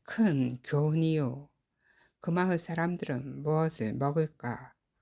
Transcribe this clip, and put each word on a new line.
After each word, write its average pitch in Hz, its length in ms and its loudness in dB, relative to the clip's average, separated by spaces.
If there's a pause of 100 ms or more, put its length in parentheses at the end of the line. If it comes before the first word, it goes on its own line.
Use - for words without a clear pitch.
큰 135 600 2
교훈이요. 151 880 0 (680)
그 - 120 -4
마을 180 260 4
사람들은 151 840 -4
무엇을 156 500 0
먹을까, 139 800 -2 (280)